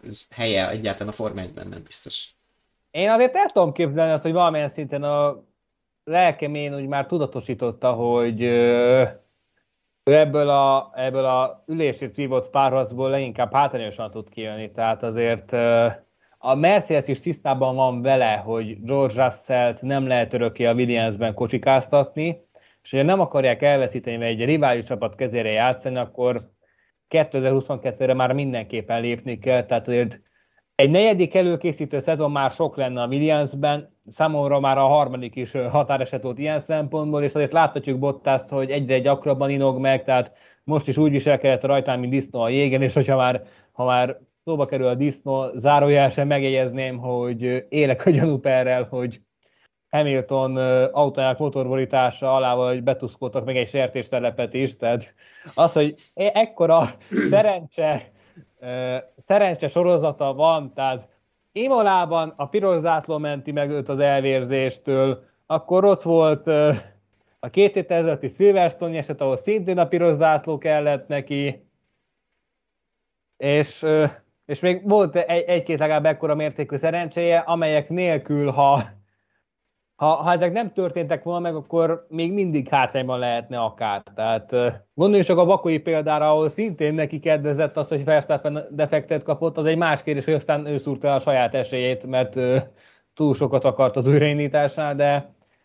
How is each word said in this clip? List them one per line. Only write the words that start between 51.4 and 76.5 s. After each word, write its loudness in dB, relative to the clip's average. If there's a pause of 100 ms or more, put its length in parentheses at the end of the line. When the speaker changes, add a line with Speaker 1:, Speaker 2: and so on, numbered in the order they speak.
Speaker 2:
alá, 2
vagy -2
betuszkoltak -4
meg -4
egy -2
sertéstelepet -4
is, -4
tehát -4 (420)
az, 4
hogy 2 (180)
e-, 0
ekkora 4 (260)
<clears throat> -2
szerencse, 0 (480)
ö, -6 (200)
szerencse 2
sorozata 0
van, 2
tehát -6 (360)
Imolában 0
a -8
piros 0
zászló -2
menti -6
meg -2
őt -6
az -2
elvérzéstől, 0 (220)
akkor 0
ott 4
volt, 2
ö, 4 (640)
a -12
két 4
héttel -2
ezelőtti -2
Silverstone-i 2
eset, -8
ahol 0
szintén -2
a 4
piros 2
zászló 2
kellett 0
neki, -6 (1700)
és, 0
ö, 4 (400)
és -8
még 0
volt 4
egy, 0
egy-két -2
legalább 2
ekkora 0
mértékű -4